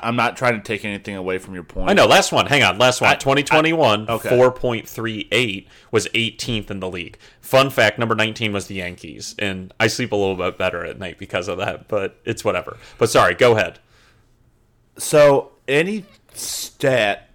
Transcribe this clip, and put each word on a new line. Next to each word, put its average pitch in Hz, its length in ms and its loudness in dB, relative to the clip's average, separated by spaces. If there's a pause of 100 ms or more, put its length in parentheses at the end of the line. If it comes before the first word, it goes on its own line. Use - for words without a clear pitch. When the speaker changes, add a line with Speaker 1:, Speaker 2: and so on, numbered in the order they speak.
Speaker 1:
I'm 117 100 -2
not 120 220 0
trying 123 180 0
to 107 60 -8
take 104 240 -8
anything 101 320 -10
away 92 220 -4
from 98 160 -18
your 90 100 -12
point. 95 260 -4
Speaker 2:
I 208 40 4
know, 135 120 6
last 175 240 4
one, 110 160 2
hang 139 160 2
on, 95 160 2
last 123 220 4
one. 135 100 2
Speaker 1:
I, 143 60 4
Speaker 2:
Twenty 135 260 0
twenty-one, 143 680 2
Speaker 1:
I, 117 40 -2
okay. 110 160 -4
Speaker 2:
four 127 240 4
point 120 360 -6
three 110 440 -8
eight 101 340 -2 (240)
was 107 240 0
eighteenth 113 560 -4
in 98 100 -8
the 92 100 -6
league. 87 260 -12 (240)
Fun 135 300 2
fact, 110 280 2
number 113 160 0
nineteen 110 380 -2
was 98 140 -4
the 101 100 -12
Yankees, 87 640 -12
and 95 420 -6
I 113 80 2
sleep 117 240 -6
a 107 40 0
little 95 200 0
bit 90 220 -4
better 90 260 -4
at 76 140 -12
night 92 200 -12
because 95 300 -6
of 90 100 -6
that, - 300 -8
but 98 360 -6
it's - 200 -8
whatever. 92 320 -4 (220)
But 117 120 2
sorry, 95 240 4
go 120 220 6
ahead. 90 240 -2 (1160)
Speaker 1:
So, 147 540 6 (140)
any 170 380 -2 (300)
stat - 1000 -2